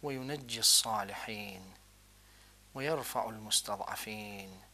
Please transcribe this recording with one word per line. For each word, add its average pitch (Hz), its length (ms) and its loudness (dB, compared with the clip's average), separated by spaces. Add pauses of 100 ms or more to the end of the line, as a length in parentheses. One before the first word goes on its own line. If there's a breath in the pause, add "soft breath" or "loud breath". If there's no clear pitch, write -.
وينجي 131 560 -4
الصالحين 104 1120 2 (1000 loud breath)
ويرفع 135 560 0
المستضعفين 104 1300 -2 (120)